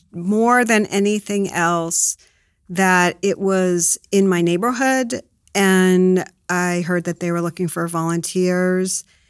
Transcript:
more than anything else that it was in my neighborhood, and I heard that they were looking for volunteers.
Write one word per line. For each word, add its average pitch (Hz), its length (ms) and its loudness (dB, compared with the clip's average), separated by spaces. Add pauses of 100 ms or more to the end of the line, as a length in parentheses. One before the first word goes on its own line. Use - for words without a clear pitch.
(120)
more 226 540 0
than 214 220 2
anything 202 640 -2
else 170 680 -2 (500)
that 180 540 2
it 196 160 -2
was 185 640 0 (120)
in 196 160 4
my 175 140 2
neighborhood, 240 800 -2 (320)
and 185 720 4 (240)
I 180 320 -2
heard 170 220 -2
that 170 160 -6
they 175 120 -2
were 170 100 -2
looking 170 260 -4
for 170 200 -6
volunteers. 180 1160 -2 (260)